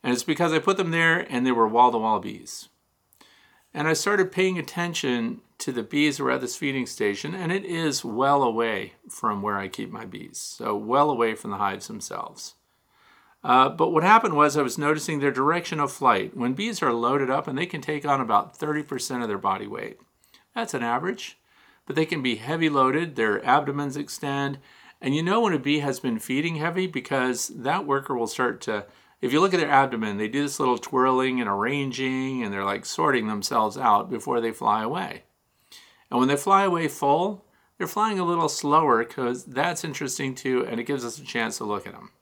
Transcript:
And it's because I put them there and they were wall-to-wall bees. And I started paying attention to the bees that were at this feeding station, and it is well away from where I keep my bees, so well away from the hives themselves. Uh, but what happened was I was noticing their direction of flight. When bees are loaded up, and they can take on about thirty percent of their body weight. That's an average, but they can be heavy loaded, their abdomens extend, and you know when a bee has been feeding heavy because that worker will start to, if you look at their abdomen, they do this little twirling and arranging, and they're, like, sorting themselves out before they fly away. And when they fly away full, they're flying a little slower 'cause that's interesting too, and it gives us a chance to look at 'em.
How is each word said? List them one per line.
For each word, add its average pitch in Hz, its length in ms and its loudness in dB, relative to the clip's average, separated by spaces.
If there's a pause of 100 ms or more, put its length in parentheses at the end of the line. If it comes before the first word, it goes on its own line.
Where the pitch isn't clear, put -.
And 247 100 0
it's - 100 -2
because 160 300 2
I 156 60 2
put 196 180 2
them 175 140 -2
there 165 380 4
and 127 160 0
they 127 60 4
were 113 160 4
wall-to-wall 110 520 4
bees. - 500 -12 (1040)
And 156 140 -2
I 160 60 4
started 190 380 2
paying 185 260 0
attention 139 840 -4 (180)
to - 120 -4
the 117 120 -4
bees 147 340 0
that 143 60 -4
were 131 80 2
at 131 100 0
this 123 140 -6
feeding 135 300 -2
station, 107 480 -4
and 180 180 -4
it 196 140 -2
is 165 400 -2
well 135 380 2
away 110 500 0 (160)
from 104 320 -4
where 101 160 -2
I 98 100 -4
keep 104 240 -10
my 110 140 -12
bees, - 320 -14
so - 380 -6
well 127 340 4
away 117 260 2
from 107 160 -10
the 98 60 -6
hives 98 300 -2
themselves. - 680 -12 (880)
Uh, 131 260 6
but 160 200 2
what 165 140 4
happened 208 320 6
was 147 200 6
I 151 60 4
was 127 160 -2
noticing 151 420 0
their 139 120 4
direction 156 480 0
of 139 120 0
flight. 107 460 2
When 123 160 0
bees 208 280 -4
are 131 120 4
loaded 127 360 2
up, 139 180 0
and 135 100 -4
they 175 80 0
can 160 160 -10
take 147 240 -6
on 139 160 2
about 110 340 0
thirty 151 280 -4
percent 127 400 -6
of 113 40 -4
their 101 100 -2
body 101 300 -2
weight. 107 320 -10 (560)
That's 233 180 -6
an 123 100 -4
average, 131 540 -4 (480)
but 143 100 -6
they 156 100 2
can 156 180 -4
be 120 120 0
heavy 156 340 -2
loaded, 143 460 2
their 110 300 0
abdomens 143 520 0
extend, 139 640 -4 (420)
and 131 120 0
you 156 80 0
know 202 200 2
when 202 120 2
a 143 60 0
bee 143 200 0
has 139 200 -2
been 117 180 -2
feeding 151 380 -2
heavy 170 320 0
because 127 640 -2
that 156 360 -2
worker 139 320 0
will 117 100 -2
start 123 340 0
to, 104 240 -4 (360)
if 123 100 0
you 147 80 4
look 185 140 4
at 175 60 2
their 147 100 0
abdomen, 120 480 2
they 107 100 -2
do 135 140 -2
this 139 180 -4
little 123 200 2
twirling 127 600 2
and 110 100 -2
arranging, 131 920 -2
and 101 80 -4
they're, 98 140 -2
like, 101 200 -2
sorting 131 420 0
themselves 107 500 0
out 110 320 2
before 123 320 -2
they 113 100 -2
fly 110 320 0
away. 160 400 -6 (840)
And 123 100 0
when 127 80 6
they 143 100 4
fly 196 260 4
away 170 240 2
full, 165 580 0 (320)
they're 185 80 -4
flying 208 320 0
a 185 80 0
little 170 240 2
slower 143 540 4
'cause 123 420 -4
that's 151 380 -2
interesting 135 500 -6
too, 127 340 -2
and 117 120 -4
it 113 60 -6
gives 131 200 -4
us 113 140 -10
a - 40 -18
chance 113 340 -4
to 113 80 -8
look 104 200 -4
at 98 80 -14
'em. - 180 -20 (100)